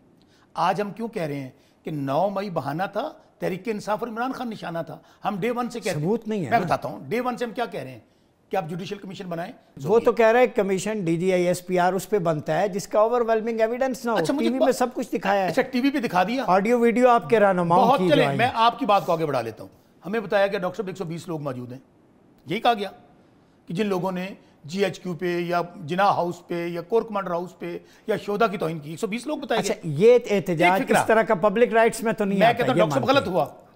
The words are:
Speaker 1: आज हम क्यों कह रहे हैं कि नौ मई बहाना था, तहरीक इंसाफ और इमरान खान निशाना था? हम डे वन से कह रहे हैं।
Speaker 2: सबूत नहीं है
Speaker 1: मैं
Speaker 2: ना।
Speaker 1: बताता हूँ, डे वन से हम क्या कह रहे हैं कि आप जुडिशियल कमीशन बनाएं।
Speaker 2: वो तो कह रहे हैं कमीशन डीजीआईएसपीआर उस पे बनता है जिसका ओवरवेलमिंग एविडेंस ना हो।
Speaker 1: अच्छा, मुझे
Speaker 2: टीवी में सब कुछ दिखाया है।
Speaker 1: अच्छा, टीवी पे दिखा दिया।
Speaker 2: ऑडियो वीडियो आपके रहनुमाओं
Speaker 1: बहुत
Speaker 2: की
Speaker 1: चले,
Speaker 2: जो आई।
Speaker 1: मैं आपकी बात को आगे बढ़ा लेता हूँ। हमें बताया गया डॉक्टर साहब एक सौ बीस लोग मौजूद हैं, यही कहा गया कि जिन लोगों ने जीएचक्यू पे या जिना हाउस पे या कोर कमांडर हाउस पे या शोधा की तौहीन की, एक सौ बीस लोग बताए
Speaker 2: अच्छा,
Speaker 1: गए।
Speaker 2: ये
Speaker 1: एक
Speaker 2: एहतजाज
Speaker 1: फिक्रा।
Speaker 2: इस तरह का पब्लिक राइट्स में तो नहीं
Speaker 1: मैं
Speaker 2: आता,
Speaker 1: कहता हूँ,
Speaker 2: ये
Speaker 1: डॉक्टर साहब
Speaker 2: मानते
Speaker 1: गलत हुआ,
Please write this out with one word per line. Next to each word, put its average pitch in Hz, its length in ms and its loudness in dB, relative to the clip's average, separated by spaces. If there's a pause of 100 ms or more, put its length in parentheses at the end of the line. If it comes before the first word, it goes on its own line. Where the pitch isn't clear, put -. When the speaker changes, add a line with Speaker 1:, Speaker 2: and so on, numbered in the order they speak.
(560)
Speaker 1:
आज 180 240 0
हम 208 120 -6
क्यों 226 160 -8
कह 175 180 -6
रहे 143 100 -6
हैं 131 180 -10 (300)
कि - 60 -8
नौ 151 400 0
मई 202 200 -6
बहाना 156 360 -4
था, 233 380 -8 (160)
तहरीक 180 280 -6
इंसाफ 214 340 -6
और 233 60 -8
इमरान 240 240 -6
खान 262 160 -8
निशाना 170 340 -8
था? - 220 -14 (180)
हम 196 160 -4
डे 214 120 -2
वन 240 180 -4
से 233 120 -10
कह 190 120 -4
रहे - 20 -2
हैं। 151 60 -4
Speaker 2:
सबूत 214 280 -2
नहीं 208 160 -2
है 120 60 -4
Speaker 1:
मैं 226 100 4
Speaker 2:
ना। 185 60 -2
Speaker 1:
बताता 139 220 -2
हूँ, 131 200 -12
डे 220 120 -2
वन 247 160 -4
से 240 80 -4
हम 226 80 -6
क्या 233 140 -4
कह 165 160 -10
रहे 131 100 -14
हैं 113 120 -20 (460)
कि 202 60 -2
आप 185 80 -2
जुडिशियल 185 360 -8
कमीशन 190 260 -14
बनाएं। 175 280 -8 (240)
Speaker 2:
वो 180 220 2
तो 233 120 4
कह 220 180 6
रहे 240 120 6
हैं 240 120 2
कमीशन 202 500 0
डीजीआईएसपीआर 180 920 2
उस 190 120 -4
पे 214 120 2
बनता 160 360 -2
है 185 140 2
जिसका 208 340 0
ओवरवेलमिंग 226 580 0
एविडेंस 240 460 0
ना 240 60 0
हो। 208 60 2
Speaker 1:
अच्छा, 165 140 0
मुझे 233 180 0
Speaker 2:
टीवी 262 140 2
में 269 80 4
सब 247 200 0
कुछ - 180 -6
दिखाया 196 320 0
है। 180 60 0
Speaker 1:
अच्छा, 233 140 0
टीवी 262 280 0
पे 277 100 -2
दिखा 180 240 2
दिया। 240 200 -4
Speaker 2:
ऑडियो 208 340 4
वीडियो 233 300 4
आपके 233 300 4
रहनुमाओं 180 480 4
Speaker 1:
बहुत 254 140 4
Speaker 2:
की 180 100 2
Speaker 1:
चले, 156 120 6
Speaker 2:
जो 143 60 2
आई। 139 80 -2
Speaker 1:
मैं 247 160 2
आपकी 233 340 2
बात 196 200 4
को 185 60 2
आगे 160 120 0
बढ़ा 139 160 0
लेता 113 220 -8
हूँ। - 80 -18 (340)
हमें 214 180 -4
बताया 196 240 2
गया 196 140 -2
डॉक्टर 180 160 -4
साहब 196 120 -6
एक 185 80 -10
सौ 196 80 -6
बीस 170 240 -10
लोग 160 120 -6
मौजूद 127 320 -10
हैं, 135 100 -18 (640)
यही 170 120 -4
कहा 240 140 2
गया 202 140 -6 (800)
कि 175 60 -8
जिन 208 120 0
लोगों 190 260 -2
ने 180 240 -8 (300)
जीएचक्यू 180 480 -4
पे 175 260 -4
या 170 380 -2
जिना 180 260 0
हाउस 175 440 0
पे 170 180 -4
या 170 140 -6
कोर 220 240 0
कमांडर 202 260 -6
हाउस 175 300 -6
पे 175 200 -10 (280)
या 208 80 0
शोधा 202 300 0
की 196 120 -2
तौहीन 160 220 -4
की, 147 120 -12
एक 165 60 -12
सौ 226 80 -6
बीस 233 200 -6
लोग 302 140 -4
बताए 254 180 -2
Speaker 2:
अच्छा, 208 160 -2
Speaker 1:
गए। - 160 -8
Speaker 2:
ये 196 240 6
Speaker 1:
एक 240 140 2
Speaker 2:
एहतजाज 180 520 2
Speaker 1:
फिक्रा। 202 200 4
Speaker 2:
इस 117 80 0
तरह 226 140 6
का 220 120 2
पब्लिक 208 380 2
राइट्स 226 320 2
में 226 100 0
तो 208 100 -2
नहीं 190 140 -2
Speaker 1:
मैं 208 80 6
Speaker 2:
आता, 233 120 4
Speaker 1:
कहता - 140 0
हूँ, - 20 2
Speaker 2:
ये 170 60 2
Speaker 1:
डॉक्टर 156 140 2
साहब 226 120 0
Speaker 2:
मानते 269 140 4
Speaker 1:
गलत - 80 -2
हुआ, 165 280 -2 (200)